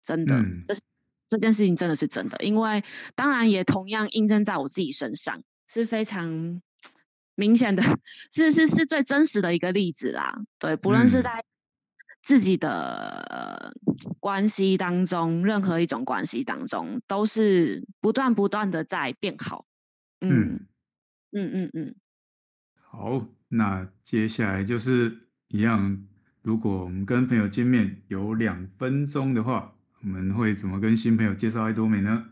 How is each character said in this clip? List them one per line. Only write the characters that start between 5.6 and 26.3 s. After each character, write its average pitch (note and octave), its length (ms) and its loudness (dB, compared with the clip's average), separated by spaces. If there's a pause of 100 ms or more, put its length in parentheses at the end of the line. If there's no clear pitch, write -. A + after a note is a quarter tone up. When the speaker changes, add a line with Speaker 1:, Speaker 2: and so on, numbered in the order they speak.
Speaker 1:
是 A3+ 160 -2
非 A3 180 -2
常 E3+ 600 -6 (720)
明 G#3 200 4
显 A3+ 220 4
的， F#3+ 60 2 (260)
<laughs> - 240 -20
是， D#4 180 4
是， D#4+ 160 6
是 D#4 200 2
最 D4 160 0
真 C#4+ 240 2
实 G#3 160 0
的 F3 120 0
一 F3 40 0
个 F3+ 120 -2
例 F3+ 220 0
子 - 200 -6
啦。 C2+ 280 -6 (180)
对， D#3 160 -2
不 F#3+ 160 0
论 A#3+ 160 8
是 B3+ 160 6
在 B3 100 -2
Speaker 2:
嗯。 A3+ 120 -10 (800)
Speaker 1:
自 C4+ 160 6
己 F#3 160 4
的， D3+ 140 -2 (580)
呃， G1+ 420 -12 (480)
关 G3 300 0
系 F#3+ 300 2
当 F3+ 260 0
中， E3+ 400 0
任 G#3 160 2
何 F3+ 180 0
一 E3+ 60 4
种 A#2+ 220 -4
关 G2+ 180 -2
系 - 180 -4
当 D#2+ 240 -6
中， F#2+ 400 -6
都 G3+ 200 0
是 F#3 600 2 (140)
不 G#3+ 100 2
断， B3+ 240 2
不 G3+ 140 2
断 G3+ 220 -2
地 D#3+ 120 -2
在 D3+ 380 -4
变 - 160 -4
好。 - 300 -12 (560)
嗯。 F#3 80 0
Speaker 2:
嗯。 - 360 2 (680)
Speaker 1:
嗯， G3 200 -4
嗯， F#3 220 -4
嗯。 D3+ 200 -8 (840)
Speaker 2:
好， A2 480 -8 (200)
那 G2 440 -2 (100)
接 A2 240 0
下 A2 240 -2
来 F#2+ 140 -2
就 A#2 140 -2
是 A#2+ 500 0 (200)
一 G#2 120 -2
样， G2 460 0 (340)